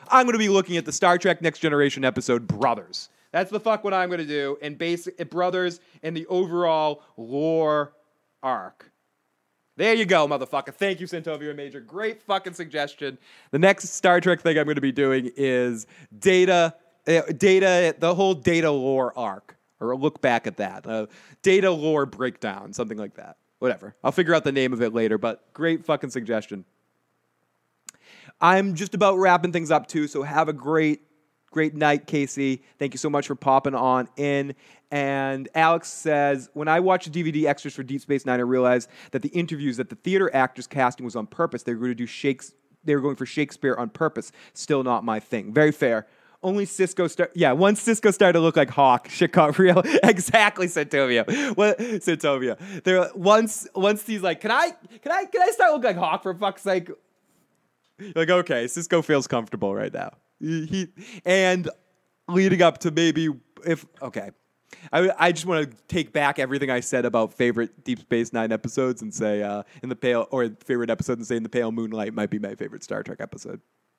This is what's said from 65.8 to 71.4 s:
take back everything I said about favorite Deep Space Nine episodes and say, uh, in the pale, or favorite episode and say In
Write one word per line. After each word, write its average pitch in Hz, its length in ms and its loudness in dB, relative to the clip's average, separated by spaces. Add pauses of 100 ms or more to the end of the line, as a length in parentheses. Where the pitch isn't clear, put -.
take 170 260 -4
back 143 280 0
everything 135 300 -2
I 123 100 0
said 123 240 -2
about 113 300 0
favorite 117 500 -2
Deep 123 160 -6
Space 117 320 -4
Nine 113 180 -2
episodes 113 520 -4
and 107 120 -12
say, 104 280 -2
uh, 101 200 -6 (200)
in 127 80 -8
the 123 40 -8
pale, 120 380 -2
or 123 160 0 (160)
favorite 120 260 -2
episode 117 280 -4
and 113 80 -12
say 120 100 -2
In 113 80 -4